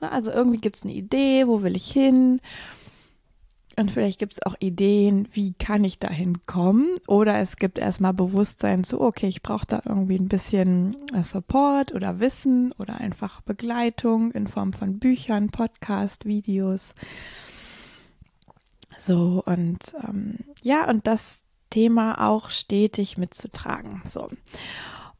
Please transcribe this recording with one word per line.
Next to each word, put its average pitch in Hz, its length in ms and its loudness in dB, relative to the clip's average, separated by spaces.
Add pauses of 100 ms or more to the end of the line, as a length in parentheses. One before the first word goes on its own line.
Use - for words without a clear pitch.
Na, 311 100 -6
also 226 200 -2
irgendwie 240 280 2
gibt's 220 260 -4
eine 196 80 -6
Idee, 262 540 2
wo 220 160 2
will 185 120 0
ich - 160 -8
hin? 254 500 6 (1400)
Und 208 120 2
vielleicht 202 280 0
gibt's - 240 -6
auch 180 160 -4
Ideen, 202 720 4
wie 196 200 -2
kann 208 320 0
ich 190 140 -2
dahin 175 480 -2
kommen? 214 480 4 (120)
Oder 208 320 4
es 196 180 -4
gibt - 220 -2
erstmal 185 360 0
Bewusstsein 190 720 0
zu, - 180 -4
okay, 220 240 0
ich - 160 -4
brauche 214 240 -6
da - 180 -4
irgendwie 190 320 0
ein 190 120 0
bisschen, 185 680 2 (160)
äh, 185 100 0
Support 277 720 0
oder 185 240 -4
Wissen 247 600 0
oder - 200 -10
einfach - 440 -8
Begleitung 233 880 -2
in 208 140 -4
Form 196 260 -4
von 196 260 -4
Büchern, 214 520 0
Podcast, 202 720 -4
Videos. 196 720 -2 (2000)
So, 180 480 2
und, 175 500 -2 (140)
ähm, 208 300 -6 (240)
ja, 285 260 2
und 220 180 0
das - 380 -2 (240)
Thema 226 580 2
auch 214 220 0
stetig 208 680 0
mitzutragen. - 880 -8
So. - 240 -12 (880)